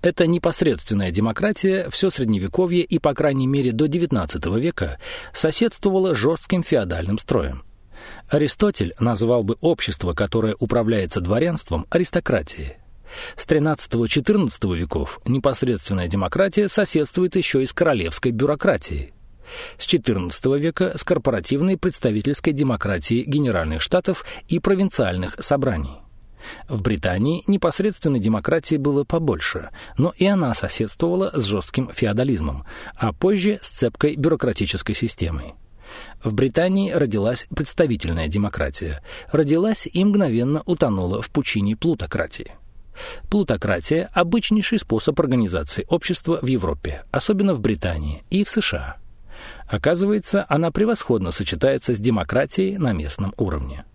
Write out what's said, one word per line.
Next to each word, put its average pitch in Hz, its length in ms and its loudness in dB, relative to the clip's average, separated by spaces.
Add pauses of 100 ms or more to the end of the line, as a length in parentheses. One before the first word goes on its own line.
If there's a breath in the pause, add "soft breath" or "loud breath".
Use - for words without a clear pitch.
Эта 175 240 4
непосредственная 139 840 2
демократия 185 760 0
всё 190 200 0
Средневековье 135 720 0
и, 165 160 0
по 147 160 2
крайней 135 320 2
мере, 135 240 2
до 120 160 2
девятнадцатого 131 720 0
века 117 420 -2 (340 loud breath)
соседствовала 190 800 2
жёстким 160 500 0
феодальным 92 540 0
строем. 67 440 -2 (680 loud breath)
Аристотель 147 720 0
назвал 117 420 2
бы 101 180 0
общество, 98 540 0
которое 107 440 0
управляется 110 600 0
дворянством, 110 680 0
аристократией. 110 880 -2 (600 loud breath)
С - 100 -10
тринадцатого-четырнадцатого 143 1300 2
веков 80 500 -4
непосредственная 117 840 0
демократия 185 600 0
соседствует 180 680 0
ещё 156 240 2
и 131 60 0
с - 60 -6
королевской 123 600 0
бюрократией. 110 800 0 (680 loud breath)
С - 80 -6
четырнадцатого 120 720 2
века 165 380 0
с 160 100 -6
корпоративной 143 720 2
представительской 135 720 0
демократией 117 720 0
Генеральных 95 560 0
Штатов - 460 0 (200 loud breath)
и 170 120 0
провинциальных 131 840 0
собраний. 117 560 0 (720 loud breath)
В 110 140 -4
Британии 107 640 0
непосредственной 180 720 0
демократии 110 560 0
было 143 280 0
побольше, 143 640 -2 (260 loud breath)
но 165 200 2
и 180 100 4
она 180 260 2
соседствовала 170 840 -2
с 127 100 0
жёстким 104 480 -2
феодализмом, 101 720 0 (300 loud breath)
а 113 200 -2
позже 202 480 2
с - 80 -6
цепкой 147 460 0
бюрократической 127 800 0
системой. 80 600 -4 (680 loud breath)
В 110 120 -2
Британии 180 580 2
родилась 117 560 0
представительная 85 800 0
демократия, 80 760 -2 (300 loud breath)
родилась 160 580 2
и 180 140 2
мгновенно 151 600 2
утонула 107 560 2
в - 80 -10
пучине 107 440 0
плутократии. - 800 -4 (800 loud breath)
Плутократия — 151 840 2
обычнейший 208 640 2
способ - 420 0
организации 107 680 0
общества 170 540 0
в 127 40 -2
Европе, 87 640 -2
особенно 196 440 2
в 120 60 -4
Британии 80 680 -2
и 196 160 2
в - 60 -6
С 220 100 0
Ш - 160 -2
А. 65 200 -8 (720 loud breath)
Оказывается, 196 800 2
она 156 240 2
превосходно 131 580 0
сочетается 127 640 0
с 107 40 -4
демократией 127 800 0
на 143 160 0
местном 82 440 -4
уровне. 69 480 -4 (100)